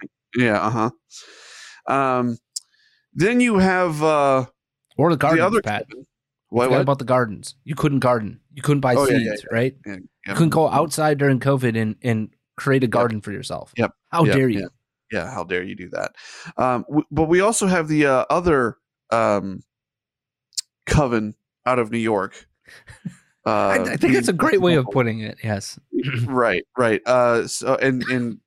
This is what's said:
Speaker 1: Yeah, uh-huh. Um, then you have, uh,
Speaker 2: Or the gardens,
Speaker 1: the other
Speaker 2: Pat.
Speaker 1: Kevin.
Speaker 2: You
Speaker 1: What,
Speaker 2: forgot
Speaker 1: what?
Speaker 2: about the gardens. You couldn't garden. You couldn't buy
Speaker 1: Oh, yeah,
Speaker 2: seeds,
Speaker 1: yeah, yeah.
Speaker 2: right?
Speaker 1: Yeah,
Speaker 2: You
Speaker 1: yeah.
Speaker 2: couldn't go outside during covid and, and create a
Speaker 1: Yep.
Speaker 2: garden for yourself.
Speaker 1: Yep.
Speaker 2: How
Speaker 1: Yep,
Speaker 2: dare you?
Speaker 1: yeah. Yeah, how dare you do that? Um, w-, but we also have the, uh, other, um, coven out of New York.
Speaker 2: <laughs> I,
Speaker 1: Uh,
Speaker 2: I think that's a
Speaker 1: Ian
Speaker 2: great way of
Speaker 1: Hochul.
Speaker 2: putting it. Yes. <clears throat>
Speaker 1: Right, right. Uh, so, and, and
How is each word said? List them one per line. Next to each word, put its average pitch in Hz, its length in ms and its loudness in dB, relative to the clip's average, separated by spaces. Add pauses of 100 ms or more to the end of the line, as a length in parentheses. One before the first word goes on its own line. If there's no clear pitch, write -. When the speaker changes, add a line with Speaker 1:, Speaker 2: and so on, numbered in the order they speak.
(340)
Speaker 1:
Yeah, 113 280 2
uh-huh. 113 280 -2 (960)
Um, 127 520 0 (720)
then 220 280 2
you 233 180 2
have, 180 440 2
uh, 139 440 2 (500)
Speaker 2:
Or 151 140 2
the 165 60 2
gardens, 160 240 2
Speaker 1:
the 175 60 4
other 208 160 2
Speaker 2:
Pat. - 260 -6
Speaker 1:
Kevin. - 120 -20
Speaker 2:
You - 60 -20 (440)
Speaker 1:
What, 117 140 0
Speaker 2:
forgot 127 120 2
Speaker 1:
what? 135 60 2
Speaker 2:
about 139 180 0
the 131 40 -10
gardens. 117 500 -2 (100)
You 147 100 -10
couldn't 143 260 0
garden. 120 400 0 (120)
You - 100 -16
couldn't 143 180 0
buy 131 140 2
Speaker 1:
Oh, 135 140 4
yeah, 123 100 2
Speaker 2:
seeds, 117 60 0
Speaker 1:
yeah, 110 80 -4 (180)
yeah. 110 60 -4
Speaker 2:
right? 131 200 -2 (100)
Speaker 1:
Yeah, 104 80 -10
Speaker 2:
You 92 140 -16 (200)
Speaker 1:
yeah. 98 60 -6
Speaker 2:
couldn't 156 160 2
go 160 180 2
outside 151 500 0
during 135 220 2
covid 127 400 0
and, 107 220 -4
and 110 280 -2 (260)
create 135 260 0
a 131 40 2
Speaker 1:
Yep. 110 40 -6
Speaker 2:
garden 117 300 0
for 101 120 -12
yourself. - 440 -12
Speaker 1:
Yep. 113 160 -2 (180)
Speaker 2:
How 170 140 2
Speaker 1:
Yep, 139 120 4
Speaker 2:
dare 131 120 2
you? 101 120 -2
Speaker 1:
yeah. 90 60 -8 (460)
Yeah, 92 200 -6
how 92 120 -8
dare 90 180 -4
you 98 140 -12
do 90 140 -16
that? 92 240 -8 (420)
Um, 123 320 -2
w-, 147 220 -2
but 151 140 0
we 170 160 2
also 214 260 0
have 175 220 0
the, 151 180 2
uh, 131 240 2
other, 147 480 0 (320)
um, 101 520 0 (1200)
coven 120 480 0 (320)
out 127 120 2
of 113 120 -2
New 117 80 -4
York. 110 480 -2 (200)
Speaker 2:
<laughs> - 800 -20
I, - 40 0 (280)
Speaker 1:
Uh, 92 120 -2
Speaker 2:
I - 60 -4
think - 180 2
that's - 140 2
a 208 40 2
Speaker 1:
Ian 180 60 -2
Speaker 2:
great 240 240 2
way 175 140 4
of 131 100 0
Speaker 1:
Hochul. - 60 -8
Speaker 2:
putting 113 280 0
it. 110 240 -12
Yes. 104 340 -6 (140)
<clears throat> 127 340 -2
Speaker 1:
Right, 117 380 0 (140)
right. 113 280 2
Uh, 120 400 2
so, 127 300 -4
and, 127 280 0
and 120 420 -4